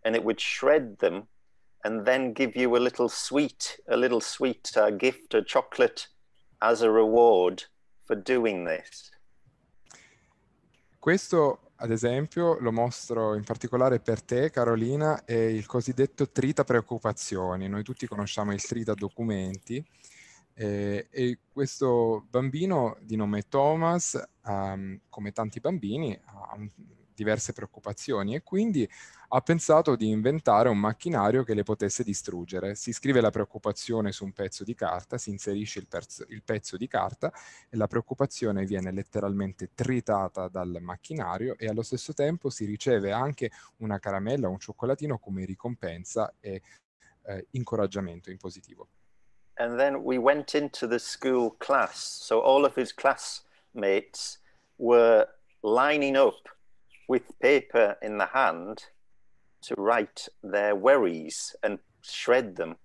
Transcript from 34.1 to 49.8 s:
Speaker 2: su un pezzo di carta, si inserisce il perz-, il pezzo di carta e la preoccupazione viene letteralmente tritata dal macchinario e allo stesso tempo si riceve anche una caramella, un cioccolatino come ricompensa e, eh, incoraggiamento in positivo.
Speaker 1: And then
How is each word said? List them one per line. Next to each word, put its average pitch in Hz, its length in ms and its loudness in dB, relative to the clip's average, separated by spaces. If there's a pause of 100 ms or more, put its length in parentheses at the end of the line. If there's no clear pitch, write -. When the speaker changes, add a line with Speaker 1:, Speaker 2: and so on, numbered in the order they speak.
Speaker 2:
su - 120 -10
un 98 80 -8
pezzo 95 300 -8
di 110 120 -8
carta, 90 440 -6
si - 120 -10
inserisce 101 500 -6
il 92 80 -16
perz-, - 400 -12
il 107 160 -16
pezzo 104 320 -6
di 107 100 -6
carta - 460 -4 (360)
e - 80 -8
la 107 120 2
preoccupazione 117 760 -2
viene 95 280 -4
letteralmente 98 840 -4
tritata 104 720 -2
dal 90 320 -6
macchinario 95 800 -8
e 113 80 -8
allo 110 160 -4
stesso - 320 -8
tempo 147 360 -2
si 113 140 -8
riceve 104 460 0
anche 127 400 -2 (280)
una 107 200 -4
caramella, 104 500 -2
un 95 120 -6
cioccolatino 131 580 -6
come 95 260 -8
ricompensa 95 960 -6
e, 95 240 -12 (640)
eh, 95 260 -12
incoraggiamento 98 800 -4
in 92 80 -14
positivo. - 500 -18 (680)
Speaker 1:
And 120 200 -4
then 135 280 2